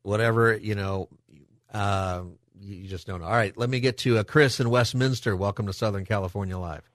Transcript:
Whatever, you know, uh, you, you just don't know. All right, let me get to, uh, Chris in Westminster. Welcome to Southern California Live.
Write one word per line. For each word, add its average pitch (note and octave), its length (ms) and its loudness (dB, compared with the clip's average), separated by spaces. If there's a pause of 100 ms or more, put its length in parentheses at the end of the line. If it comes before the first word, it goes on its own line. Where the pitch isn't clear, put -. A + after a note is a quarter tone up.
Whatever, A2+ 540 4
you G#2+ 200 -4
know, F#2+ 340 -4 (640)
uh, F#2+ 500 -2 (380)
you, G2 160 -12
you F#2+ 100 -14
just F#2+ 200 -10
don't F#2 140 -8
know. E2 60 -10
All F#2+ 60 -2
right, A2+ 240 2
let A#2+ 120 -2
me B2+ 100 -2
get B2 200 0
to, A#2 200 4
uh, G#2 40 2
Chris C#3 360 4
in A#2+ 100 0
Westminster. B2 680 2
Welcome G2+ 320 -2
to F#2+ 60 -6
Southern G2 320 -2
California F#2+ 520 -2
Live. E2+ 260 -8 (120)